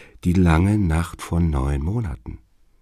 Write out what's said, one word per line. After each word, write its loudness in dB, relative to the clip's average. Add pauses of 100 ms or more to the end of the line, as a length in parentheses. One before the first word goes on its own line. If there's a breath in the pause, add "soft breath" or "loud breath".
(240 loud breath)
die 2
lange 4
Nacht -2
von 0
neun -2
Monaten. -6 (440)